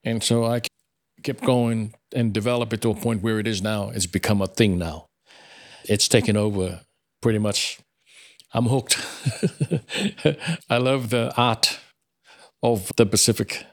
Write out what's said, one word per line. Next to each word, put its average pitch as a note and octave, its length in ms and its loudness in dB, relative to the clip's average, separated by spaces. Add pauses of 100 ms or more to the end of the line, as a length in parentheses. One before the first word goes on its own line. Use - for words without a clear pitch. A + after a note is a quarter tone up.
And A2+ 200 -2
so A#2 220 2
I A#2 160 0 (640)
kept C3 220 -6
going A#2 500 0 (200)
and A#2 180 0
developed A#2 400 0
it A2 100 -4
to A#2 80 2
a G2+ 40 0
point A2+ 280 -2
where A2 160 0
it G#2 80 -2
is G#2 160 -2
now. G#2 280 -2
It's F2+ 160 -4
become G2 360 0
a F#2+ 40 0
thing G2 320 4
now. E2 280 -6 (800)
It's - 240 0
taken A2 280 4
over F#2+ 440 -2 (420)
pretty A2 160 2
much. - 400 -2 (720)
I'm A#2+ 140 0
hooked. B2+ 320 0 (1700)
<laughs> - 0 -
I A#2+ 100 2
love B2+ 320 0
the A#2+ 260 0
art A#2+ 420 2 (840)
of A2+ 340 0
the A#2 100 6
Pacific - 680 0